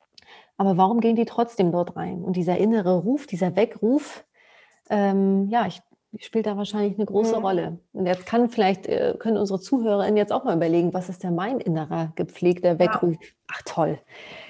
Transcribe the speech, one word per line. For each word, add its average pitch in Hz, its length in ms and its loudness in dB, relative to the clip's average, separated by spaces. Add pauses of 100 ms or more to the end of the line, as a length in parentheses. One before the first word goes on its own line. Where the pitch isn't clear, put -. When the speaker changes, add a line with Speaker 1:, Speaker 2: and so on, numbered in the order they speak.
(560)
Speaker 1:
Aber 196 200 2
warum 202 240 4
gehen 226 160 4
die 226 80 2
trotzdem 220 480 0
dort 175 240 -2
rein? 175 260 -8
Und 185 140 -4
dieser 175 220 0
innere 190 400 2
Ruf, 247 280 -2
dieser 180 300 -2
Weckruf, 233 680 0 (680)
ähm, 196 580 2
ja, 226 180 0
ich, - 140 -10 (400)
spielt 220 260 -4
da 202 100 -4
wahrscheinlich 202 400 -2
eine 208 100 0
große 220 300 0
Speaker 2:
Mhm. 208 80 -2
Speaker 1:
Rolle. 170 340 -2 (140)
Und 185 140 -2
jetzt 180 200 -2
kann 233 220 2
vielleicht, 196 380 0
äh, - 320 0
können 220 180 0
unsere 196 240 -2
ZuhörerInnen 214 560 0
jetzt 208 160 2
auch 269 120 -2
mal 220 100 0
überlegen, 170 400 2
was 180 140 -4
ist 185 160 -12
denn 170 100 0
mein 214 240 -2
innerer 160 560 -4
gepflegter 175 580 0
Speaker 2:
Ja. 160 60 0
Speaker 1:
Weckruf? 175 380 2 (360)
Ach - 120 -12
toll. - 340 -2 (520)